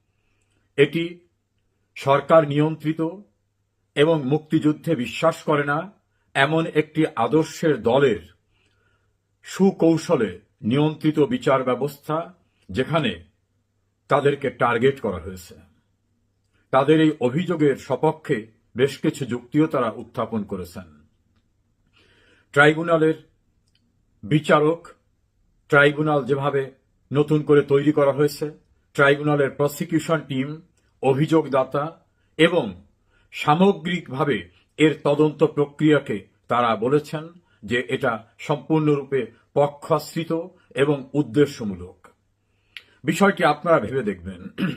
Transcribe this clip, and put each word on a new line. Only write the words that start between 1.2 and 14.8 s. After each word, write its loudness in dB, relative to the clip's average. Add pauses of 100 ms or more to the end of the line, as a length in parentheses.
সরকার 4
নিয়ন্ত্রিত -2 (960)
এবং 4
মুক্তিযুদ্ধে 0
বিশ্বাস -2
করে 0
না -2 (560)
এমন 2 (120)
একটি 0 (140)
আদর্শের 0
দলের 2 (1200)
সুকৌশলে 2 (320)
নিয়ন্ত্রিত 0
বিচার 0
ব্যবস্থা, -4 (520)
যেখানে -2 (1000)
তাদেরকে 0
টার্গেট 0